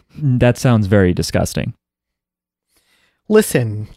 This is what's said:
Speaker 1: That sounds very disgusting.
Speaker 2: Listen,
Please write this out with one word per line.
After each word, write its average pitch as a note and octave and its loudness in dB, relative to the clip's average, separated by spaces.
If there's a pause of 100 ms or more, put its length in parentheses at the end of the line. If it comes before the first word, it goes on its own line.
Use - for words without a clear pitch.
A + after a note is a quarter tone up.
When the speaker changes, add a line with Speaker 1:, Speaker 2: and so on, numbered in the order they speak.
(180)
Speaker 1:
That B2 0
sounds A2+ 2
very F#2+ 4
disgusting. - -4 (1500)
Speaker 2:
Listen, A#2+ 0